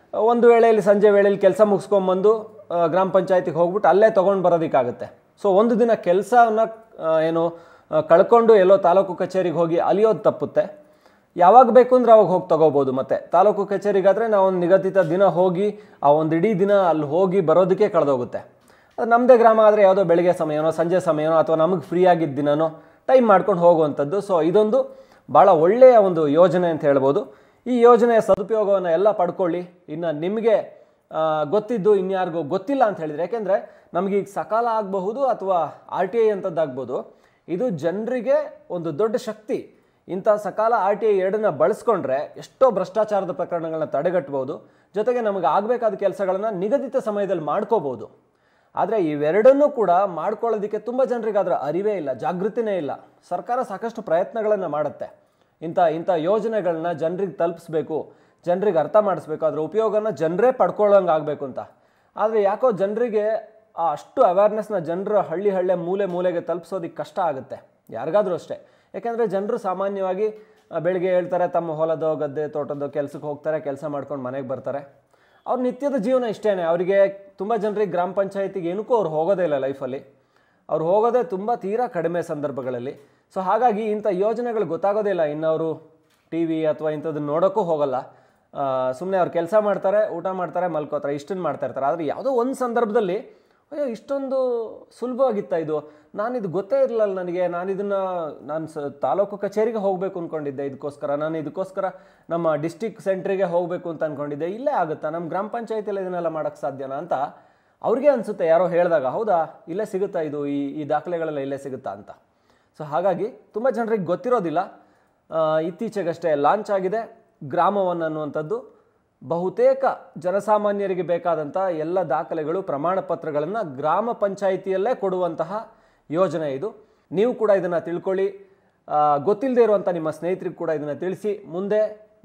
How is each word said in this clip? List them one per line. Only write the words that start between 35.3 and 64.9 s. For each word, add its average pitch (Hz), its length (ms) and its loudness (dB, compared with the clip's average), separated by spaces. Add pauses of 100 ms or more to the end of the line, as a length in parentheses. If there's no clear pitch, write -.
ಆರ್ 180 200 -2
ಟಿ 233 80 -4
ಐ 220 100 4
ಅಂಥದ್ದಾಗ್ಬೋದು, 160 880 -4 (320)
ಇದು 190 220 -2
ಜನರಿಗೆ 220 1000 -4
ಒಂದು 160 280 -6
ದೊಡ್ಡ 220 180 0
ಶಕ್ತಿ. - 580 -8 (340)
ಇಂಥ 185 200 -4
ಸಕಾಲ 208 480 0
ಆರ್ 196 240 0
ಟಿ 226 60 -2
ಐ 202 120 2
ಎರಡನ್ನ 202 300 0
ಬಳಸ್ಕೊಂಡ್ರೆ 151 880 -2
ಎಷ್ಟೋ 254 320 0
ಭ್ರಷ್ಟಾಚಾರದ 190 600 -2
ಪ್ರಕರಣಗಳನ್ನ 165 520 -6
ತಡೆಗಟ್ಬೋದು, 139 840 -4 (240)
ಜೊತೆಗೆ 240 260 -2
ನಮಗೆ 196 260 -2
ಆಗ್ಬೇಕಾದ 208 480 0
ಕೆಲಸಗಳನ್ನ 190 560 -2
ನಿಗದಿತ 220 460 -2
ಸಮಯದಲ್ಲಿ 202 460 -2
ಮಾಡ್ಕೋಬಹುದು. 151 680 -2 (680)
ಆದ್ರೆ 185 280 0
ಇವೆರಡನ್ನೂ 196 640 4
ಕೂಡ 220 220 0
ಮಾಡ್ಕೊಳ್ಳೋದಕ್ಕೆ 202 880 -2
ತುಂಬ 247 260 -2
ಜನರಿಗೆ 220 340 -2
ಅದರ 180 140 0
ಅರಿವೇ 170 400 -2
ಇಲ್ಲ, 156 200 -6
ಜಾಗೃತಿನೇ 190 640 -4
ಇಲ್ಲ. 139 320 -6 (200)
ಸರ್ಕಾರ 208 340 -4
ಸಾಕಷ್ಟು 220 400 -10
ಪ್ರಯತ್ನಗಳನ್ನ 208 640 -2
ಮಾಡುತ್ತೆ. 147 560 -6 (400)
ಇಂಥ, 165 160 -6
ಇಂಥ 170 380 0
ಯೋಜನೆಗಳನ್ನ 175 760 -2
ಜನರಿಗೆ 170 400 -4
ತಲುಪಿಸ್ಬೇಕು, 156 800 -4 (340)
ಜನರಿಗೆ 190 320 0
ಅರ್ಥ 240 180 0
ಮಾಡಿಸ್ಬೇಕು, 160 500 0
ಅದ್ರ 147 120 -2
ಉಪಯೋಗನ 214 520 -2
ಜನರೇ 175 420 0
ಪಡ್ಕೊಳ್ಳೋಂಗ್ 202 580 2
ಆಗ್ಬೇಕು 147 340 -2
ಅಂತ. 123 140 -10 (580)
ಆದ್ರೆ 214 260 0
ಯಾಕೋ 208 300 2
ಜನರಿಗೆ 208 800 -2 (260)
ಆ 165 140 -2
ಅಷ್ಟು - 300 -2
ಅವೇರ್‌ನೆಸ್‌ನ 208 560 2
ಜನರ 185 400 -2